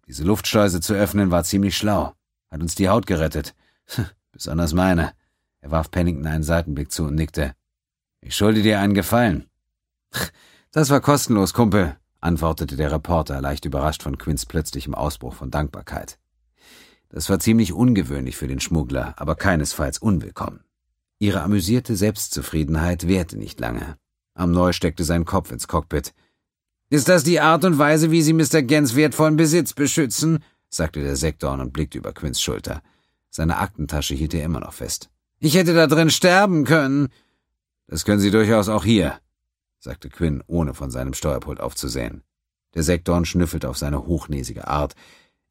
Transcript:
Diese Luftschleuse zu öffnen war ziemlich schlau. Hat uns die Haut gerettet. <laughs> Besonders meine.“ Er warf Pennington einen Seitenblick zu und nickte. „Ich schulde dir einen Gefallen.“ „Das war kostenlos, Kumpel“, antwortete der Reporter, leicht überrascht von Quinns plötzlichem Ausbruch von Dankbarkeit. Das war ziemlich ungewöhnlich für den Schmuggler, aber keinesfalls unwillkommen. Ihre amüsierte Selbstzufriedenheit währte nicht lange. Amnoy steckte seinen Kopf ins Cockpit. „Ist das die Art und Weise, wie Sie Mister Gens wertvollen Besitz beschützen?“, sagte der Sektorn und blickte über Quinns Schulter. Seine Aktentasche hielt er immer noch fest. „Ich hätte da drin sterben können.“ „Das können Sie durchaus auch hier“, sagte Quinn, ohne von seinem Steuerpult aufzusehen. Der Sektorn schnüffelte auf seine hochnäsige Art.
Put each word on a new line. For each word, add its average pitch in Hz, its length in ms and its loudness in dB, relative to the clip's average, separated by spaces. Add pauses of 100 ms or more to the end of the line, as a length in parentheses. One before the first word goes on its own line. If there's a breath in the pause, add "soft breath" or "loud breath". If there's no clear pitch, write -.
Diese 67 180 -8
Luftschleuse 104 560 2
zu 107 140 -2
öffnen 101 360 2
war 87 140 2
ziemlich 98 320 0
schlau. 92 380 -2 (360)
Hat 76 100 -10
uns 80 160 -4
die 95 120 2
Haut 104 180 2
gerettet. 78 480 -2 (340 loud breath)
<laughs> - 440 -8
Besonders 80 400 -2
meine.“ 87 400 2 (480)
Er 71 120 -16
warf 80 180 0
Pennington 85 360 -2
einen 78 180 -2
Seitenblick 76 480 -2
zu 82 120 -4
und 76 120 -2
nickte. 76 380 -2 (680)
„Ich - 160 -10
schulde 107 260 4
dir 107 160 4
einen 101 160 2
Gefallen.“ 98 520 2 (1200 loud breath)
„Das 151 200 2
war 139 100 6
kostenlos, 120 520 2
Kumpel“, 95 440 2 (240)
antwortete 80 560 -2
der 73 160 -2
Reporter, 76 480 -2
leicht 69 240 -6
überrascht 73 400 -4
von 67 140 -6
Quinns - 280 -4
plötzlichem 76 480 -6
Ausbruch 64 400 -6
von 65 160 -12
Dankbarkeit. - 680 -8 (920 soft breath)
Das - 200 -8
war 98 120 0
ziemlich 110 320 2
ungewöhnlich 71 640 0
für 73 100 -8
den 67 140 -4
Schmuggler, 69 560 -2
aber 76 180 -4
keinesfalls 78 640 -2
unwillkommen. - 600 -4 (580)
Ihre 98 240 0
amüsierte 104 540 0
Selbstzufriedenheit 82 1120 -2
währte 87 300 0
nicht 52 200 -12
lange. 58 380 -8 (380)
Amnoy 90 380 2
steckte 87 300 -4
seinen 85 220 0
Kopf 85 260 -4
ins 64 160 -10
Cockpit. 78 460 -4 (760)
„Ist 143 200 2
das 180 160 4
die 165 160 2
Art 156 240 4
und 170 140 4
Weise, 156 340 4
wie 165 100 4
Sie 151 100 4
Mister 160 300 4
Gens 135 320 2
wertvollen 151 420 2
Besitz 160 360 2
beschützen?“, 147 640 0 (300 soft breath)
sagte 78 340 -4
der 69 140 -2
Sektorn 69 440 -4
und 64 120 -8
blickte 73 260 -4
über - 140 -10
Quinns 69 280 -6
Schulter. 62 400 -6 (480)
Seine 82 300 -2
Aktentasche 78 560 -4
hielt 76 200 -4
er 78 100 -4
immer 80 160 -4
noch - 120 -12
fest. - 380 -10 (300)
„Ich 156 160 2
hätte 175 180 2
da 165 140 6
drin 160 220 4
sterben 180 540 4
können.“ 139 440 2 (800)
„Das 80 160 -6
können 101 160 4
Sie 101 100 6
durchaus 107 380 4
auch 107 160 0
hier“, 95 340 2 (640)
sagte - 300 -14
Quinn, 78 360 -2
ohne 80 280 -2
von 65 180 -10
seinem 65 220 -6
Steuerpult 71 460 -4
aufzusehen. 62 640 -8 (520)
Der 82 100 -2
Sektorn 85 400 2
schnüffelte 82 440 -2
auf 65 100 -8
seine 73 280 -4
hochnäsige 71 600 -6
Art. 73 260 -2 (560 soft breath)